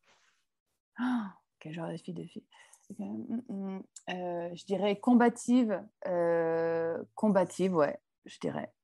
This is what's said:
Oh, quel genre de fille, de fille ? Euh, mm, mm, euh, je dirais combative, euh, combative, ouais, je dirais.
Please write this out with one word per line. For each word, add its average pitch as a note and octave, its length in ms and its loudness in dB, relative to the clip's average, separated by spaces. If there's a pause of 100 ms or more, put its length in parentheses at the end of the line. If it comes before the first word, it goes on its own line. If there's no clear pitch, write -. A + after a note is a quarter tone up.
(1000)
Oh, - 20 -2 (560)
quel D#3 140 -12
genre E3+ 160 -6
de E3 80 -8
fille, - 160 -10
de E3 100 -10
fille ? - 220 -16 (540)
Euh, G#3 40 -8
mm, A3 460 -6
mm, F#3+ 340 -8 (260)
euh, F3 440 -6
je E3+ 120 -14
dirais G3+ 340 0
combative, A#3+ 840 4 (260)
euh, E3 880 0 (180)
combative, F#3 600 2
ouais, D3+ 220 4 (280)
je - 140 -18
dirais. D#2 320 -6 (120)